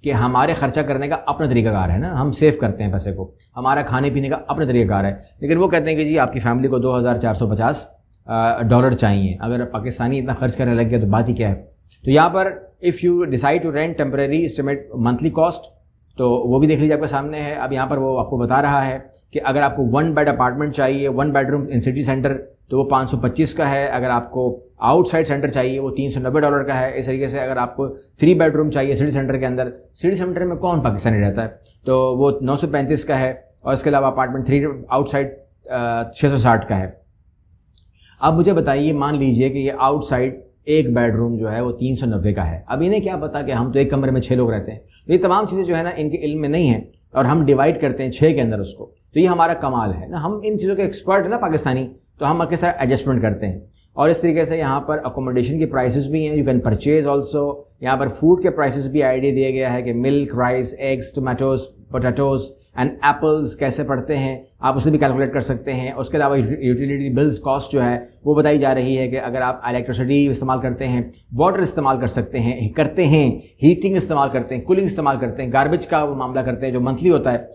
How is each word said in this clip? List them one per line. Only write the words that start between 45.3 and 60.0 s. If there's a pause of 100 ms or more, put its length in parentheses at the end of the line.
चीज़ें
जो
है
ना
इनके
इल्म
में
नहीं
है (220)
और
हम
डिवाइड
करते
हैं
छः
के
अंदर
उसको, (200)
तो
ये
हमारा
कमाल
है
ना,
हम
इन
चीज़ों
के
एक्सपर्ट
है
ना
पाकिस्तानी, (300)
तो
हम
किस
तरह
एडजस्टमेंट
करते
हैं। (340)
और
इस
तरीके
से
यहाँ
पर
अकोमोडेशन
की
प्राइसेस
भी
हैं,
you
can
purchase
also। (280)
यहाँ
पर
फूड
के
प्राइसेस
भी
आइडिया
दिया
गया
है
कि
मिल्क,